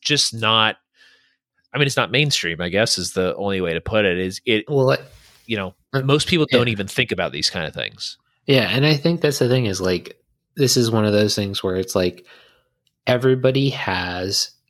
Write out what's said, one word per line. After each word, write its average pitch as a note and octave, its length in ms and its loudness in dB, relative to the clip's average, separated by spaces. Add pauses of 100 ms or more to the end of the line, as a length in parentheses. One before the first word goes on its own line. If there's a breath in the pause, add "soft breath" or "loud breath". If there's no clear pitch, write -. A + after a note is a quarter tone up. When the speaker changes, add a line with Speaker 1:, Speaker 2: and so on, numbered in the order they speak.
Speaker 1:
just - 320 -2
not, A2 440 2 (960 soft breath)
I - 40 -4
mean, C#3 100 2
it's C3 100 -4
not G#2+ 140 0
mainstream, A2 500 -2
I F2 80 -4
guess, G2+ 280 0
is F2 160 -6
the F#2 220 -2
only G2 260 -4
way E2+ 120 -2
to E2 80 -4
put G#2+ 240 0
it, F2+ 120 0
is F#2+ 280 -4
it, A2 240 0
Speaker 2:
Well, C3+ 220 2
I C3+ 60 0 (480)
Speaker 1:
you A2+ 120 -4
know, F#2+ 160 -6 (200)
Speaker 2:
Uh, C3+ 80 -2
Speaker 1:
most C#3 260 2
people E3 240 2
don't A#2+ 160 4
Speaker 2:
yeah. A#2+ 60 0
Speaker 1:
even G2+ 140 -6
think B2 240 -2
about F2 200 -4
these - 180 -4
kind E2+ 180 -6
of D2 60 -10
things. - 440 -10 (280)
Speaker 2:
Yeah, C3 240 2
and C3 160 0
I D#3 100 4
think E3+ 260 0
that's D3 180 0
the B2+ 100 2
thing B2+ 160 2
is, F#2+ 160 -4
like, F#2 340 -2 (400)
this C3+ 220 6
is A#2 140 4
one A2 140 4
of G#2 80 4
those G#2 220 4
things G2 280 -4
where F#2 120 0
it's F#2 200 -2
like, F2+ 280 0 (840 soft breath)
everybody C3 640 2
has F#2 800 -4 (180)